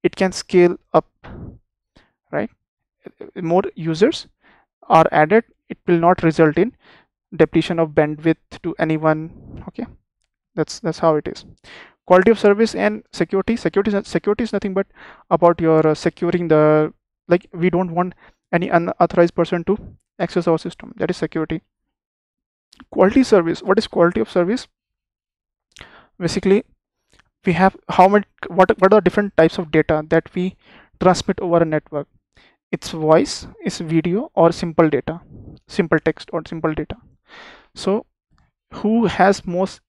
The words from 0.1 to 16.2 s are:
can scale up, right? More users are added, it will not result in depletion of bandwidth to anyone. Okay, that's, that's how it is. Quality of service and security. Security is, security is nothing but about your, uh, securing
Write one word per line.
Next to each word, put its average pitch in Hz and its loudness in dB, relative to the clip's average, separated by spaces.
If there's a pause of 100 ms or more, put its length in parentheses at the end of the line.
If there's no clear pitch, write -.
can 185 -2
scale 175 0 (160)
up, - 2 (1200)
right? - -6 (840)
More 180 0 (120)
users 165 -2 (640)
are 160 6
added, 165 2 (260)
it - -14 (100)
will 175 2
not 175 2
result 160 2
in 214 0 (600)
depletion 165 0
of 160 0
bandwidth 151 0 (280)
to 170 -8
anyone. 160 -4
Okay, - -14 (680)
that's, - -6
that's 165 -8
how 160 2
it 147 -4
is. - -12 (600)
Quality 185 6
of 214 2
service 214 2
and 214 -4 (100)
security. 196 -4
Security 202 -2
is, 202 -4
security 208 -2
is 220 -6
nothing 196 -4
but 196 -4 (420)
about 170 2
your, 160 2
uh, 156 2
securing 175 -4